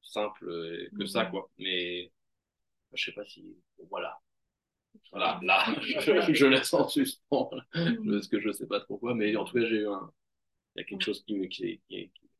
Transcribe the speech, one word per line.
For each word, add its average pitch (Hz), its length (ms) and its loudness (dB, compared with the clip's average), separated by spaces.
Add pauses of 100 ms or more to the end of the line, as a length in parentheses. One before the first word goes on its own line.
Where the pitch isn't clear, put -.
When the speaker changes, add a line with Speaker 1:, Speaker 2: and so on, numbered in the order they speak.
Speaker 1:
simple, 104 460 -6
euh, 85 500 -8
que 98 80 -4
ça, 95 180 0
Speaker 2:
Mm. 90 60 -6
Speaker 1:
quoi. 95 280 -8
Mais, 90 540 -4 (800)
je - 120 -4
sais - 80 -8
pas - 120 -10
si, - 320 -20 (320)
voilà. - 320 -8 (920)
Voilà, 90 320 0
là, 95 220 4
<laughs> - 160 -2
Speaker 2:
<laughs> - 0 -
Speaker 1:
je, 180 540 4
je 139 120 8
laisse 131 280 6
en 147 120 6
suspens, - 680 0
là, - 120 -10 (100)
Speaker 2:
Mm. 214 360 0
Speaker 1:
parce 104 180 0
que - 120 2
je 104 120 -2
sais - 140 -8
pas 101 140 -2
trop - 180 -8
quoi, 120 160 -2
mais 107 220 2
en 98 80 0
tout - 100 -10
cas, 117 100 4
j'ai 110 160 2
eu 104 80 0
un, 101 240 -6 (640)
il - 40 -10
y - 20 -8
a - 20 -8
quelque 98 160 -8
Speaker 2:
Mm. - 60 0
Speaker 1:
chose - 180 -4
qui 104 140 -4
me, 92 80 -2
qui, 90 420 -6
qui, 95 220 -12
qui - 100 -20 (200)